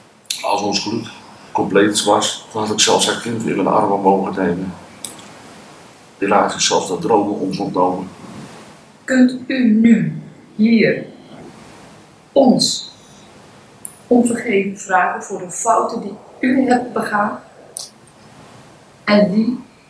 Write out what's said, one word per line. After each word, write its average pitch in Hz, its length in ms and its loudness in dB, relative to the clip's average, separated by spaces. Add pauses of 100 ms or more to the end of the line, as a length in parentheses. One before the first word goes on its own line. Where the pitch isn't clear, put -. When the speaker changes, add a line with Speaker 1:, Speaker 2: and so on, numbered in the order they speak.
(420)
Speaker 1:
als 101 200 -2
ons - 180 -2
geluk 117 280 -6 (440)
compleet 104 520 0
was, - 500 0
dan 110 80 -4
had 107 100 -4
ik 104 80 -4
zelfs 110 280 2
haar 104 140 -4
kind 117 240 -6
in 90 100 -2
mijn 92 120 0
armen 101 340 0
mogen 95 420 2
nemen. 87 300 -2 (1500)
Helaas 98 340 0
is - 100 -2
zelfs 85 220 0
dat 87 140 -6
dromen 101 380 0
ons 95 180 -4
ontnomen. 92 500 -2 (960)
Speaker 2:
Kunt 254 440 4
u 254 220 2
nu, 208 520 4 (340)
hier, 214 500 2 (1300)
ons - 600 2 (1160)
om 240 180 4
vergeving 196 560 -2
vragen 190 420 0
voor 190 160 -8
de 175 120 -12
fouten 226 500 -2
die 202 120 -10 (260)
u 254 280 0
hebt 247 260 0
begaan 208 460 -2 (1600)
en 208 280 4
die 226 280 0 (300)